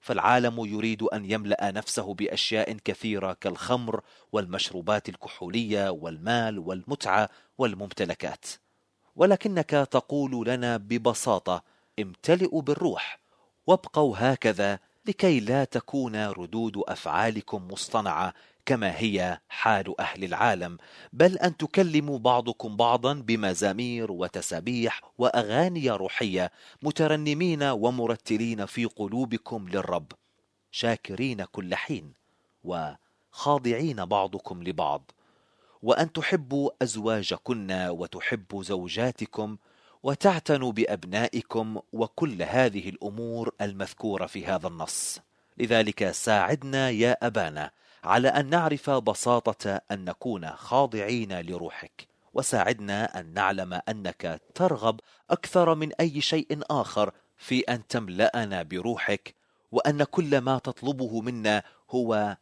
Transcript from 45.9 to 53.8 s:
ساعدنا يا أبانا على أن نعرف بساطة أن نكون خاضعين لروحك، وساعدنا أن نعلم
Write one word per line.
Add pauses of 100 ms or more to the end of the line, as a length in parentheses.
ساعدنا
يا
أبانا (320)
على
أن
نعرف
بساطة (100)
أن
نكون
خاضعين
لروحك، (260)
وساعدنا
أن
نعلم